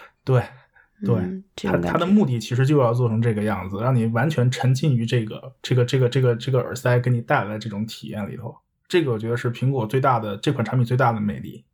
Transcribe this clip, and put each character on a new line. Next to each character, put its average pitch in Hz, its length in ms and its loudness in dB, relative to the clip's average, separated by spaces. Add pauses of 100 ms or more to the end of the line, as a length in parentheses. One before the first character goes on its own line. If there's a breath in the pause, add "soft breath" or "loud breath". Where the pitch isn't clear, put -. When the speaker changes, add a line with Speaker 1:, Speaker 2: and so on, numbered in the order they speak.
(240 loud breath)
Speaker 1:
对， 127 180 2 (640 soft breath)
对， 151 100 2
Speaker 2:
嗯， 185 300 -4 (100)
这 - 140 -6
种 175 120 0
感 - 20 -2
觉。 175 60 -2
Speaker 1:
他， 170 40 -2
他 - 60 2
的 170 80 0
目 196 200 6
的 123 140 -2
其 120 160 -4
实 131 100 4
就 147 140 4
要 117 120 4
做 120 160 2
成 110 140 0
这 117 100 2
个 104 100 -2
样 95 260 -2
子， 98 120 -8
让 127 140 0
你 113 120 2
完 117 220 0
全 127 220 2
沉 127 240 2
浸 135 220 2
于 117 100 0
这 117 180 0
个， 120 280 -12 (100)
这 - 120 -2
个， 123 100 4
这 120 120 -2
个， 127 120 4
这 131 120 0
个， 123 140 4
这 127 160 -6
个 127 80 2
耳 - 160 -4
塞 123 240 2
给 123 100 -2
你 120 120 2
带 123 240 0
来 101 60 -6
的 107 80 -6
这 110 120 -8
种 104 160 -4
体 - 220 -12
验 104 200 -8
里 - 80 -10
头。 - 200 -14 (320)
这 175 160 2
个 127 80 -2
我 110 60 -2
觉 113 100 -6
得 120 80 0
是 120 160 -2
苹 127 180 -2
果 123 160 -2
最 131 140 0
大 131 180 2
的， 104 200 -6
这 151 140 -2
款 123 120 0
产 127 120 -2
品 127 80 2
最 123 120 -2
大 123 160 2
的 110 80 -2
魅 104 180 -2
力。 - 360 -14